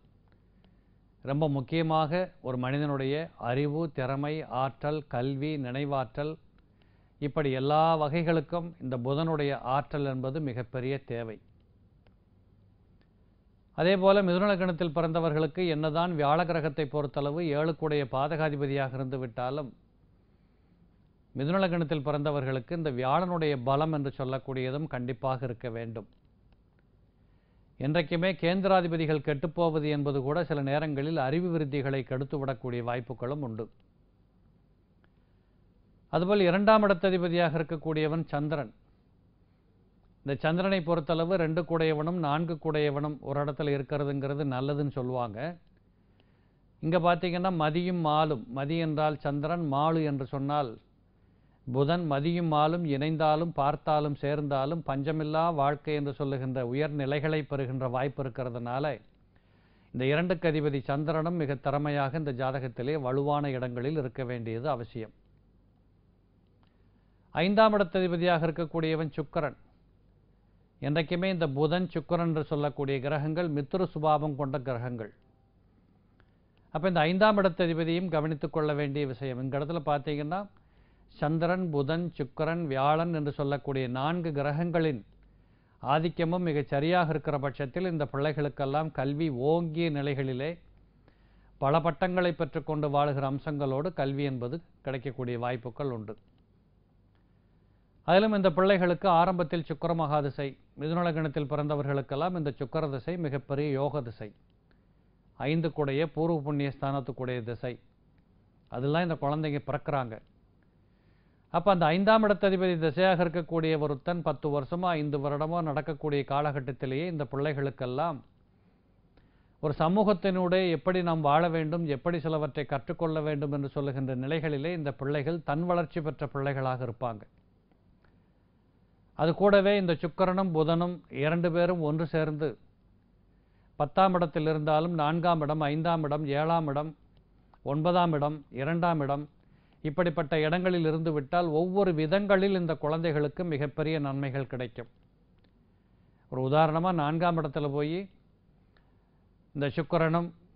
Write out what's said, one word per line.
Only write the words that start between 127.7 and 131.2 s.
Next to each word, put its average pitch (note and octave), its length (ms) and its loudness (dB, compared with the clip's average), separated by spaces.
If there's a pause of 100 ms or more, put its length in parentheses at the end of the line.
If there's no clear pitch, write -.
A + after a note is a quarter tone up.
அது D#3+ 140 4
கூடவே G3 420 6
இந்த F#3 200 2
சுக்கிரனும் F#3 560 0
புதனும் E3 440 2 (220)
இரண்டு E3 340 2